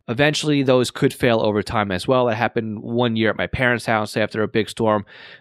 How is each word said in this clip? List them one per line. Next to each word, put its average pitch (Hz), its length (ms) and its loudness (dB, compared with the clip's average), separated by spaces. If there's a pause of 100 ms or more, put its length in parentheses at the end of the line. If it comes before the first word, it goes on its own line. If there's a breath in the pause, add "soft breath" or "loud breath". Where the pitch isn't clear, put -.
Eventually, 143 560 0
those 127 260 4
could - 240 0
fail 117 260 2
over 107 220 2
time 104 300 -2
as 90 160 -4
well. 127 200 2
It 110 60 0
happened 110 480 -4
one 117 320 0
year 110 160 2
at - 80 -4
my 90 80 -2
parents' 120 400 -2
house 107 300 -2
after 110 260 -2
a 101 60 -2
big 107 200 -2
storm. 107 360 0 (360 loud breath)